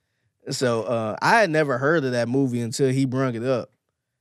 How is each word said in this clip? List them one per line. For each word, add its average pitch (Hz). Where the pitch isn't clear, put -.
So, 120
uh, 110
I 208
had 190
never 151
heard 147
of 127
that 120
movie 123
until 120
he 131
brung 127
it 113
up. 127